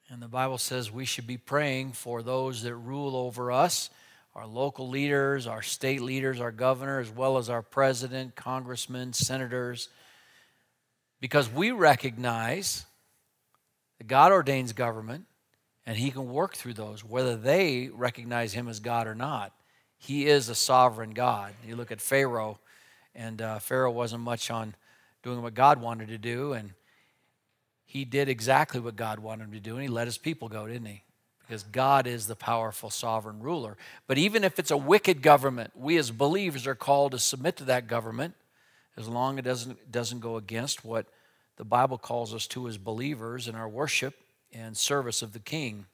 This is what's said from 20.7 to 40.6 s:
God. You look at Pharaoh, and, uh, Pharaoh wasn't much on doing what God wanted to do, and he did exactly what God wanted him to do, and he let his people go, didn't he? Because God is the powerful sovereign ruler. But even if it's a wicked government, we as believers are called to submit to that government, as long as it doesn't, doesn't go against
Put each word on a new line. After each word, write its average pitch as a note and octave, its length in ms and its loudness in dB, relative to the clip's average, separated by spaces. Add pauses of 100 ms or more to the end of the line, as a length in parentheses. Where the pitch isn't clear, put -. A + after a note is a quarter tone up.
God. G#2+ 420 0 (120)
You A2+ 80 -12
look A#2+ 160 -10
at G#2+ 120 -8
Pharaoh, A#2+ 560 2 (560)
and, A2+ 260 -10
uh, A2 200 -6
Pharaoh C3 320 2
wasn't A#2 320 -4
much A#2+ 260 -4
on A2 240 -6 (480)
doing B2 180 -8
what A#2 140 -10
God C3 260 8
wanted A2+ 280 -6
to A2+ 100 -10
do, B2 340 -4
and G#2 220 -8 (1120)
he C#3 220 -8
did C#3 240 0
exactly C3 500 2
what A2+ 160 -10
God A2 220 -6
wanted A2 260 -10
him G#2 80 -14
to G#2+ 80 -12
do, A2 140 -10
and C3 80 -8
he C#3 60 -6
let A#2 180 -2
his A#2 100 -6
people D3+ 320 -6
go, G#2+ 180 -8
didn't A#2 200 -10
he? G2+ 160 -16 (380)
Because A2 220 -12
God C3 440 4
is A#2 200 -4
the A2+ 80 -6
powerful A2+ 540 -2
sovereign A2 520 -4
ruler. B2 360 -6 (300)
But C3+ 100 2
even G#3 280 4
if F#3 140 2
it's E3 120 -2
a D3 80 4
wicked E3 420 6
government, C3 560 6
we D#3 220 2
as B2+ 120 2
believers C#3+ 560 0
are C3+ 80 -2
called C#3+ 380 4
to B2+ 60 -6
submit C#3+ 380 0
to C#3 80 -14
that B2+ 240 2
government, A#2 460 -4 (600)
as A2+ 120 -10
long C3 300 -2
as - 20 -6
it B2 80 -4
doesn't, B2 440 -6
doesn't A#2+ 280 -4
go A2+ 160 -6
against A2+ 500 -6